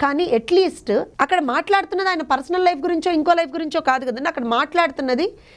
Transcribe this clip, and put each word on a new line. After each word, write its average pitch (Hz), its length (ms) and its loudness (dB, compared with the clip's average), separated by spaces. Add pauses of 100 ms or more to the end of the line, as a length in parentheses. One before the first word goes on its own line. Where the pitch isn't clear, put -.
కానీ 294 320 0
at 233 240 2
least 330 460 0 (160)
అక్కడ 349 200 2
మాట్లాడుతున్నది 349 680 0
ఆయన 349 140 -2
పర్సనల్ 311 420 0
లైఫ్ 349 140 2
గురించో 349 340 -2
ఇంకో 320 200 2
లైఫ్ 339 180 0
గురించో 320 300 -4
కాదు 262 240 0
కదండి. 247 240 -4
అక్కడ 277 160 -4
మాట్లాడుతున్నది 285 880 0 (220)